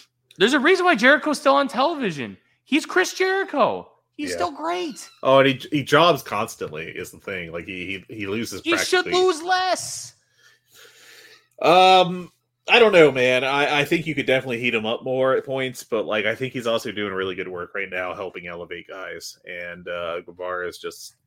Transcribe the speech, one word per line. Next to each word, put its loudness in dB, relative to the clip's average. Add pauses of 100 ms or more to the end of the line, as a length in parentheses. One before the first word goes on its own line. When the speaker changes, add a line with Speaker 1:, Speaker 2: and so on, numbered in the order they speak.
(380)
Speaker 1:
there's 2
a 2
reason 4
why 4
Jericho's 2
still 4
on 2
television. -4 (260)
He's -2
Chris 0
Jericho. -2 (260)
He's -8
Speaker 2:
Yeah. -4
Speaker 1:
still -2
great. -8 (120)
Speaker 2:
Oh, 6
and 6
he, -4
he -2
jobs 4
constantly -6
is -12
the -20
thing. -10
Like, -10
he, -10
he, -18
he -8
loses -6
Speaker 1:
He -2
should 0
Speaker 2:
practically. -6
Speaker 1:
lose 0
less. -4 (1500)
Speaker 2:
Um, 6 (360)
I 6
don't 8
know, 8
man. 2
I, 2
I 0
think -2
you -4
could -4
definitely 0
heat -2
him -2
up -4
more 0
at -2
points, -6
but, -4
like, -2
I -2
think -8
he's -8
also -2
doing -6
really -4
good -8
work -12
right -8
now -6
helping -12
elevate -14
guys. -14
And, -14
uh, -8
Guevara -8
is -12
just -14 (100)